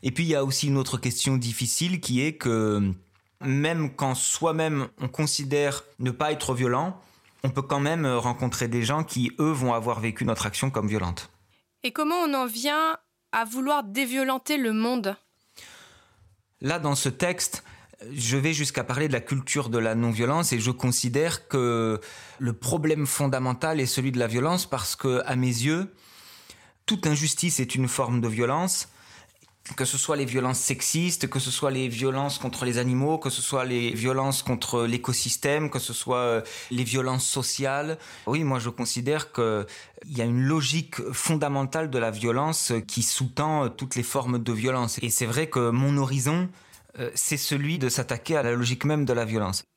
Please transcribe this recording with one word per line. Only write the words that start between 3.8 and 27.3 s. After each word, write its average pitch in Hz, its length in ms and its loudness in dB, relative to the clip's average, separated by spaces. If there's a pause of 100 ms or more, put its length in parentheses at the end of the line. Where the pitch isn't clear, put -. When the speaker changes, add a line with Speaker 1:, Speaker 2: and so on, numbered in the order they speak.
Speaker 1:
quand 131 200 0
soi-même, 156 760 0 (100)
on 131 80 -4
considère 143 760 0 (160)
ne 127 120 0
pas 151 220 0
être - 200 -2
violent, 127 460 0 (460)
on 135 60 2
peut 139 100 -2
quand 139 180 0
même, 156 240 2
euh, 127 160 2
rencontrer 120 480 0
des 117 160 0
gens 151 220 0
qui, 120 340 0
eux, 156 120 4
vont 127 220 2
avoir 113 280 0
vécu 113 240 -2
notre 113 200 0
action 135 260 -2
comme 107 180 0
violente. 92 400 -2 (540)
Speaker 2:
Et 247 80 -2
comment 311 260 0
on 320 160 2
en 262 120 0
vient 294 520 0 (340)
à 226 140 0
vouloir 254 400 0
déviolenter 262 720 0
le 233 160 2
monde ? 220 420 0 (1400)
Speaker 1:
Là, 156 200 -2
dans 143 160 0
ce 139 120 0
texte, 175 560 -2 (480)
je 123 240 -2
vais 139 160 2
jusqu'à 143 320 0
parler 139 240 0
de 139 60 2
la 117 80 0
culture 135 480 -2
de 117 80 0
la 113 180 2
non-violence 117 560 2
et 123 80 0
je 113 120 0
considère 127 760 0
que 113 540 2 (380)
le 120 140 0
problème 156 540 0
fondamental 135 720 0
est 131 60 2
celui 131 260 0
de 123 80 0
la 120 80 2
violence 151 380 0
parce - 320 -4
que, 127 280 2
à 131 120 0
mes 127 100 2
yeux, 147 460 0 (920)
toute 202 220 0
injustice 151 540 2